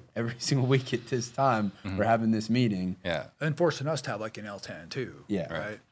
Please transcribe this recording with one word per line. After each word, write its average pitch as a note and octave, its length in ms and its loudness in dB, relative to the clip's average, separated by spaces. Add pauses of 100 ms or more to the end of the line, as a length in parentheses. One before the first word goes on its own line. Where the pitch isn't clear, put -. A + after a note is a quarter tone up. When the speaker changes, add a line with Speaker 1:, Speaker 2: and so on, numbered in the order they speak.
(140)
Speaker 1:
every A#2 200 -4
<laughs> - 40 -14
single B2+ 280 2
week C3+ 260 2
at - 140 -4
this A#2+ 240 -2
time, A2 420 2 (120)
Speaker 2:
Mm-hmm. F#2+ 120 -4
Speaker 1:
we're G2+ 80 2
having A2+ 280 4
this A2 180 0
meeting." G2+ 520 2
Speaker 2:
Yeah. E2 260 -2 (120)
Speaker 3:
And D3+ 160 0
forcing D#3 300 2
us D3+ 160 -2
to - 80 -6
have, G#2 100 -4
like, A2 160 -8
an G#2 80 -10
L G2+ 160 -10
ten - 300 -12
too, A2 360 -8
Speaker 1:
Yeah. F2+ 240 -2
Speaker 3:
right? E2 200 -4
Speaker 2:
Right. G#2+ 100 -10 (120)